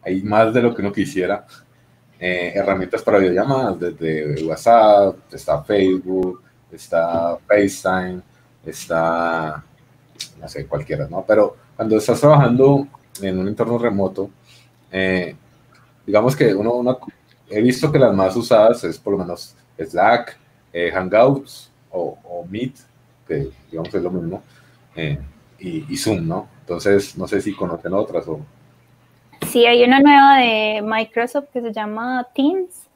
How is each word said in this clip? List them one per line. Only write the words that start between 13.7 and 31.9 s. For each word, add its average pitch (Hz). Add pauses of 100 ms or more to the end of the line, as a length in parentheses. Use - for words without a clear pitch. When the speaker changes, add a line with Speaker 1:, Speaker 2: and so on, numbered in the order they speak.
Speaker 1:
remoto, 98 (600)
eh, 92 (720)
digamos 110
que 113
uno, 110
uno, 123 (500)
he 107
visto 131
que 135
las 113
más 95
usadas 117
es 82
por 101
lo 98
menos 87 (220)
Slack, 101 (360)
eh, 85
Hangouts 107 (200)
o, 85
o 87
Meet, 113 (520)
que 69 (220)
digamos 82
es 90
lo 87
mismo, 87 (520)
eh, 76 (400)
y, 80
y -
Zoom, 90
¿no? 85 (240)
Entonces, 98
no 90
sé 98
si 101
conocen 87
otras 92
o 78 (1120)
Speaker 2:
Sí, 240
hay 240
una 254
nueva 277
de 214
Microsoft 226
que 247
se 233
llama 226